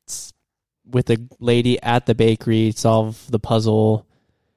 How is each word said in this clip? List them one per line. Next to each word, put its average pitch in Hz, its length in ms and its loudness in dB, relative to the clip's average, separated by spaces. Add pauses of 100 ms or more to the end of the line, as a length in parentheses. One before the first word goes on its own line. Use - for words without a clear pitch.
s-, - 240 -16 (520)
with 123 220 -2
the 117 220 -2 (100)
lady 120 420 0
at 120 260 -2
the 117 100 0
bakery, 110 560 2
solved 110 580 -2
the 110 100 -2
puzzle, 110 640 0 (520)